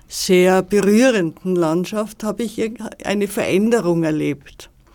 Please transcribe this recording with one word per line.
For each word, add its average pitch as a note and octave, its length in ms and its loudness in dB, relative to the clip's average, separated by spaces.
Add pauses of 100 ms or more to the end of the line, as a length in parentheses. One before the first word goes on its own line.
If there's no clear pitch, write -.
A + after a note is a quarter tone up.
sehr F#3 540 2
berührenden G3 920 2
Landschaft F3+ 680 -2
habe G#3+ 200 -6
ich - 160 -8
irg-, A3 220 -6 (220)
eine G3+ 240 -2
Veränderung F#3 760 0
erlebt. D3+ 680 -6 (260)